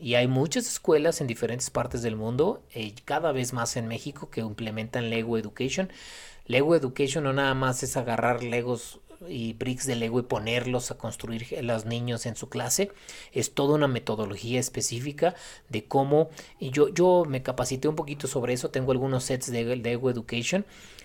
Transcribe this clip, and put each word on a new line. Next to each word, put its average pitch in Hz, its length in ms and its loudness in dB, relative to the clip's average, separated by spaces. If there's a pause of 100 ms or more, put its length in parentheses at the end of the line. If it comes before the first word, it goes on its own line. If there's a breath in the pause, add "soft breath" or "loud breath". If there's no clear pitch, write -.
Y 120 140 0
hay 123 120 6
muchas 156 400 2
escuelas 160 540 4
en 143 60 0
diferentes 117 420 -2
partes 123 320 -2
del 110 160 -2
mundo, 123 440 2 (120)
eh, 107 200 -8 (120)
cada 156 260 0
vez 127 220 -2
más 117 240 -2
en 113 100 -2
México, 117 420 -8
que - 120 -4
implementan 113 680 -4
Lego 113 280 0
Education. 131 520 -2 (560 loud breath)
Lego 139 300 4
Education 139 480 0
no 135 80 2
nada 135 220 4
más 131 300 0
es 127 120 -6
agarrar 120 480 2
Legos 120 560 -2 (300)
y 113 240 -4
bricks 127 340 -4
de 127 80 0
Lego 117 240 0
y 120 40 0
ponerlos 123 680 0
a - 60 -8
construir 117 480 -8
ge-, - 180 -6
los 113 220 0
niños 120 400 -4
en 117 100 -6
su - 140 -10
clase. 127 420 0 (400 loud breath)
Es - 220 -2
toda 143 220 4
una 151 120 4
metodología 113 720 -2
específica 139 760 0 (340 loud breath)
de 107 160 -4
cómo, 143 440 4 (300 loud breath)
y 135 120 -6
yo, 143 180 4
yo 180 360 6
me 131 180 -4
capacité 127 440 -2
un 156 80 0
poquito 147 320 -6
sobre 123 240 -2
eso, 127 200 -2
tengo 135 200 0
algunos 127 320 2
sets 127 260 -4
de 117 280 0
Lego 120 320 0
Education. 120 560 0 (400 loud breath)